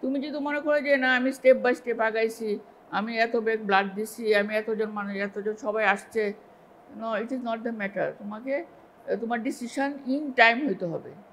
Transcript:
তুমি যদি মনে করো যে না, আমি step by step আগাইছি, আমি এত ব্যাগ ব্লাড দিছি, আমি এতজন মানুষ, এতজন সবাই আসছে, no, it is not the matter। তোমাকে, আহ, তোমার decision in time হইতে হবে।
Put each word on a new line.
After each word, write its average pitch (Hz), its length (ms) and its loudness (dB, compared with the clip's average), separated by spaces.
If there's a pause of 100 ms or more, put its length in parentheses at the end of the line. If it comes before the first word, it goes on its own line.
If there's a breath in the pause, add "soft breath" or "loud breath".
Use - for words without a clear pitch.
তুমি 262 220 -2
যদি 294 140 -6
মনে 294 220 -2
করো 294 200 2
যে 277 160 4
না, 254 200 2
আমি 254 140 2
step 262 340 8
by 247 160 4
step 233 200 -4
আগাইছি, 220 580 0 (320)
আমি 214 280 -2
এত 233 180 2
ব্যাগ 220 320 0
ব্লাড 196 260 4
দিছি, 220 300 -8 (100)
আমি 208 260 2
এতজন 214 300 -4
মানুষ, 202 260 -6
এতজন 202 380 -4 (100)
সবাই 214 200 0
আসছে, 202 480 0 (680)
no, 226 80 -8 (160)
it 233 100 -8
is 247 140 -6
not 226 180 -4
the 233 140 -2
matter। 196 280 -2 (100)
তোমাকে, 220 380 -6
আহ, - 640 -8
তোমার 233 220 -2
decision 269 480 -4 (240)
in 302 80 -2 (160)
time 233 300 8
হইতে 190 180 -2
হবে। 160 240 -6 (220)